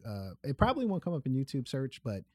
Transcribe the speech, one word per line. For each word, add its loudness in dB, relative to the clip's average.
uh, -6
it -2
probably 4
won't 2
come -2
up -2
in 2
YouTube 0
search, -4
but -4